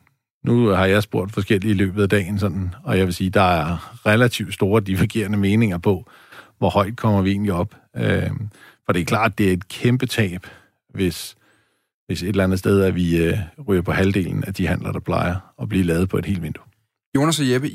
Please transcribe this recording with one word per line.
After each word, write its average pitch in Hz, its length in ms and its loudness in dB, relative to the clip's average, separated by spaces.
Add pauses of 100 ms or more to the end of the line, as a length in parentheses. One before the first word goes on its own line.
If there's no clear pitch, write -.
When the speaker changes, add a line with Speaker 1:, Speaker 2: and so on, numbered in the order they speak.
(460)
Speaker 1:
nu 120 220 4
har 95 180 4
jeg 101 180 4
spurgt 104 300 -4
forskellige 101 380 0
i - 20 2
løbet 95 300 0
af 98 60 2
dagen, 101 300 0
sådan, 92 440 -4
og - 140 0
jeg 92 80 2
vil 87 80 -2
sige, 95 160 -2
der 101 120 2 (200)
er 82 440 -6
relativt 107 480 2
store 104 280 2
divergerende 101 560 -2
meninger 101 400 2
på, 90 320 -2 (480)
hvor 95 120 0
højt 98 280 0
kommer 101 240 2
vi 95 100 2
egentlig 101 220 0
op. 90 220 -4 (220)
Øh, 101 320 0 (560)
for - 80 0
det 90 80 0
er 82 40 -6
klart, 110 320 0
det 101 120 2
er 92 40 4
et 90 140 -4
kæmpe 123 380 0
tab, 90 420 -4 (460)
hvis, - 420 -4 (720)
hvis - 160 -4
et 90 60 -2
eller 95 140 2
andet 92 160 2
sted, 98 220 4
at 95 140 2
vi, 85 280 2
øh, 82 140 0 (300)
ryger 95 140 2
på 87 100 -4
halvdelen 95 520 0
af 98 100 -8
de 92 140 -2
handler, - 240 -4
der 95 80 -6
plejer 87 360 -2 (260)
at 110 80 -6
blive 95 140 0
lavet 85 260 0
på - 80 -2
et 87 80 -4
helt 98 180 -4
vindue. 76 200 -10 (520)
Speaker 2:
Jonas 147 240 2
og 139 100 0
Jeppe, 127 260 0